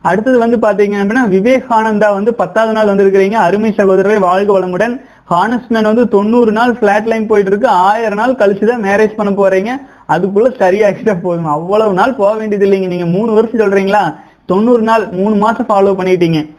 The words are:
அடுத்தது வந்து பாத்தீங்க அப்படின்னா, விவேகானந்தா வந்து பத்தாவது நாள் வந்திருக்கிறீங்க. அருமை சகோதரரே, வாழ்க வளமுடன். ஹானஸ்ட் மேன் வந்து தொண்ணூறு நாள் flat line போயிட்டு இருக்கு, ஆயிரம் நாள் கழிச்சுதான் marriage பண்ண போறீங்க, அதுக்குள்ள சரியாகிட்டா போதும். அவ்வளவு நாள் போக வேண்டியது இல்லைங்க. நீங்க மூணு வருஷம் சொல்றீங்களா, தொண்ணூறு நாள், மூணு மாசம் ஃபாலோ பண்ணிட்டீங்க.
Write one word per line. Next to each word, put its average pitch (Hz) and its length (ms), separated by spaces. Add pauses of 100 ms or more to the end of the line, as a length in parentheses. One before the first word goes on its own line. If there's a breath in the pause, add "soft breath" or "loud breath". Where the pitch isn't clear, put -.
அடுத்தது 214 360
வந்து 233 180
பாத்தீங்க 208 320
அப்படின்னா, 202 420
விவேகானந்தா 214 840
வந்து 202 220
பத்தாவது 220 380
நாள் 220 140
வந்திருக்கிறீங்க. 196 460
அருமை 208 440
சகோதரரே, 196 420
வாழ்க 190 400
வளமுடன். 185 420 (300 loud breath)
ஹானஸ்ட் 208 380
மேன் 220 140
வந்து 220 260
தொண்ணூறு 220 440
நாள் 233 200
flat 214 340
line 226 200
போயிட்டு 202 240
இருக்கு, 208 180
ஆயிரம் 202 460
நாள் 233 180
கழிச்சுதான் 220 500
marriage 202 340
பண்ண 202 160
போறீங்க, 190 360 (420 loud breath)
அதுக்குள்ள 196 380
சரியாகிட்டா 202 760
போதும். 170 220
அவ்வளவு 185 480
நாள் 226 220
போக 202 200
வேண்டியது 208 320
இல்லைங்க. 190 200
நீங்க 175 200
மூணு 208 260
வருஷம் 226 280
சொல்றீங்களா, 196 540 (320 loud breath)
தொண்ணூறு 220 360
நாள், 220 260
மூணு 196 260
மாசம் 220 340
ஃபாலோ 196 320
பண்ணிட்டீங்க. 170 580